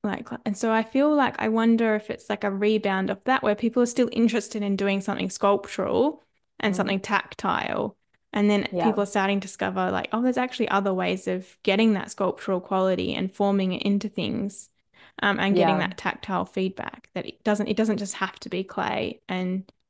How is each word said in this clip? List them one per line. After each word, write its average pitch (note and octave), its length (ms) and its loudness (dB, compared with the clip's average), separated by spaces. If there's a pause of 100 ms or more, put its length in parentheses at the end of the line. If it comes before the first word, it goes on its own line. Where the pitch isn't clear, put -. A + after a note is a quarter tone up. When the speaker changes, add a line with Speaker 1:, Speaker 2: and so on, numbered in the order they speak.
Speaker 1:
like, G3+ 240 -4 (160)
and G3+ 140 -2
so A3+ 120 0
I A3 120 4
feel C#4+ 320 2
like, C#4 260 2
I A3 80 0
wonder A3+ 460 4
if G#3+ 160 -4
it's, - 180 -8
like, G#3 160 -4
a G3+ 60 0
rebound G3 580 0
of G3+ 160 -4
that, C4 180 2
where G#3+ 120 2
people A#3+ 280 0
are B3 40 4
still A#3+ 260 2
interested A3 500 0
in G3 140 0
doing G3 240 0
something F#3+ 300 -4
sculptural G3+ 920 0 (380)
and G3+ 140 0
Speaker 2:
Mm. - 20 0
Speaker 1:
something G3 240 0
tactile. - 960 -2 (360)
And G#3 180 4
then G3+ 220 2
Speaker 2:
Yeah. E3+ 120 0
Speaker 1:
people G#3 180 2
are G3 40 0
starting G3 340 0
to G3 60 -8
discover, F#3 440 -2
like, F#3 220 -2
"Oh, A3+ 100 0
there's B3+ 140 2
actually B3+ 320 -2
other G3 240 0
ways F#3 360 -2
of F#3 340 -6
getting G#3 320 4
that - 160 -4
sculptural F#3 500 -2
quality F#3 540 0
and F#3+ 200 -2
forming G3 380 2
it - 100 -6
into G3+ 280 0
things, - 580 -6 (540)
um, G3+ 180 2
and G3 160 4
getting E3 240 4
Speaker 2:
Yeah. E3+ 80 0
Speaker 1:
that F#3 100 -10
tactile F#3 460 -4
feedback, - 720 -6
that - 120 -8
it - 180 -14
doesn't, G#3 240 2
it G3+ 80 -2
doesn't A3 220 2
just G3 160 -6
have - 260 -4
to - 100 -14
be F#3 140 -4
clay." - 640 -4
And, F#3 420 -4 (200)